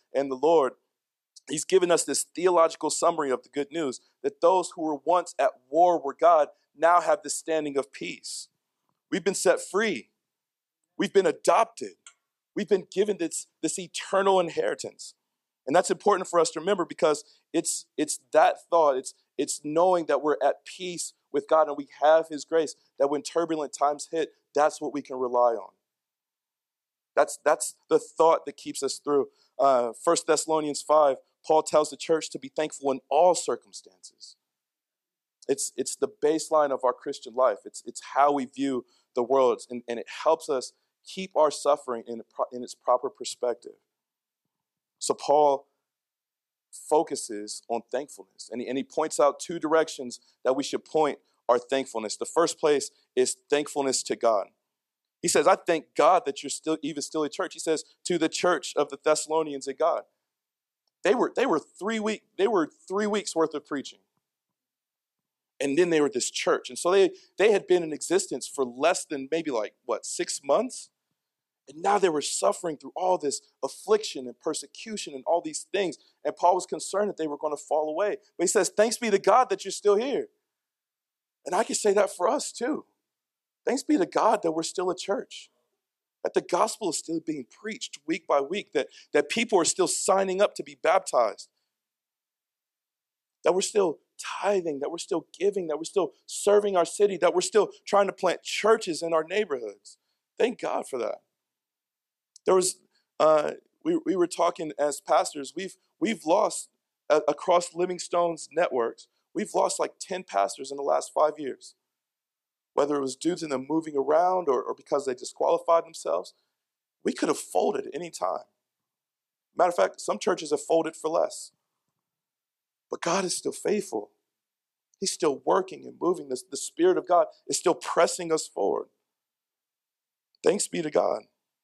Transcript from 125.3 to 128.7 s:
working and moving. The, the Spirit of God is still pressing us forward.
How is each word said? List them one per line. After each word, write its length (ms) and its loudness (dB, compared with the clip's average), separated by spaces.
working 400 0
and 160 -18
moving. 280 -2
The, 120 -6
the 60 -12
Spirit 400 0
of 100 -6
God 200 4
is 120 -4
still 160 2
pressing 580 -2
us 140 -2
forward. 400 -2